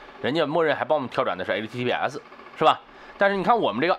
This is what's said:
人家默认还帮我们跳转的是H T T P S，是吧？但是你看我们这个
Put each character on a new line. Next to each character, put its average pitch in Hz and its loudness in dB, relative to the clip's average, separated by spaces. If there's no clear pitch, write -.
人 120 0
家 156 2
默 160 2
认 147 2
还 - -2
帮 151 0
我 147 0
们 123 -6
跳 131 0
转 95 -2
的 92 -6
是 101 -4
H 104 -2
T 123 -10
T 123 -2
P 120 0
S， 101 -4
是 - 2
吧？ 143 4
但 202 4
是 196 0
你 190 0
看 226 4
我 131 0
们 110 -4
这 165 0
个 185 0